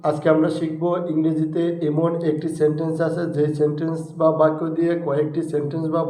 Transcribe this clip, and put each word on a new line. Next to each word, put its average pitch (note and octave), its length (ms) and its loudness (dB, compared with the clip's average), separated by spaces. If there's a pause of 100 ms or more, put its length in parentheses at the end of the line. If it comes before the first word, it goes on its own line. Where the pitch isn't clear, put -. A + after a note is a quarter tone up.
আজকে D3+ 260 -2
আমরা D#3 140 4 (100)
শিখব D#3 240 -4 (300)
ইংরেজিতে D#3 500 0 (280)
এমন E3 200 2 (200)
একটি D3+ 180 -2 (120)
সেন্টেন্স D#3 360 0 (100)
আছে, E3 160 -2 (140)
যে D3 80 2 (140)
সেন্টেন্স D#3 400 0 (220)
বা D#3+ 80 6 (120)
বাক্য D#3 200 4 (160)
দিয়ে E3+ 160 2 (140)
কয়েকটি D3+ 340 0 (120)
সেন্টেন্স D3+ 420 -2
বা E3 140 2